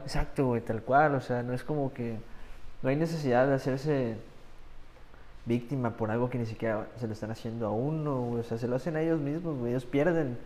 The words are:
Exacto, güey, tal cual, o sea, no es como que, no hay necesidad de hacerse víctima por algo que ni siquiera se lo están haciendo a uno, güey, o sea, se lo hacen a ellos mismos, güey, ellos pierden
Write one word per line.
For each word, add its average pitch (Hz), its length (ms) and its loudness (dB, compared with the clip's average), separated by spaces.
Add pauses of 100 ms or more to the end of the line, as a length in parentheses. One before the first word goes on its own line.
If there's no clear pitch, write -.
Exacto, 143 440 2
güey, 120 140 4
tal 113 220 -2
cual, 143 340 6
o 127 40 0
sea, 123 220 0
no 123 120 -4
es 123 100 -4
como 147 300 0
que, 117 220 -4 (640)
no 131 80 2
hay 139 60 4
necesidad 147 520 4
de 135 60 4
hacerse 135 600 0 (1300)
víctima 120 500 0
por 110 140 0
algo 120 200 2
que 127 80 -2
ni 117 80 0
siquiera 110 400 0 (100)
se 117 100 -4
lo 107 80 -4
están 107 160 -6
haciendo 113 360 -4
a 101 40 0
uno, 143 500 0
güey, 120 200 0
o 113 40 -2
sea, 113 140 -4
se 120 100 -2
lo 123 80 2
hacen 156 200 -2
a 156 60 2
ellos 165 180 2
mismos, 151 380 -2
güey, 120 140 0
ellos 127 140 0
pierden 147 600 2